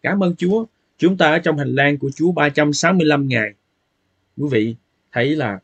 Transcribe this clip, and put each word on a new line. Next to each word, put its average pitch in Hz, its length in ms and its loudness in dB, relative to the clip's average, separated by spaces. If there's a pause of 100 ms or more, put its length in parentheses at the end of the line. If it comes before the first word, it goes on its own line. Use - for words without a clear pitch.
Cảm 196 220 0
ơn 175 120 0
Chúa. 208 280 0 (340)
Chúng 185 180 2
ta 165 140 4
ở 160 80 2
trong 160 200 -2
hành 135 160 -4
lang 143 240 0
của 139 180 -4
Chúa 170 160 0
ba 151 160 2
trăm 147 240 0
sáu 165 200 2
mươi 175 140 2
lăm 143 220 2
ngày. 110 240 -2 (840)
Quý 143 140 -4
vị 117 240 0 (380)
thấy 135 240 -2
là 110 280 -4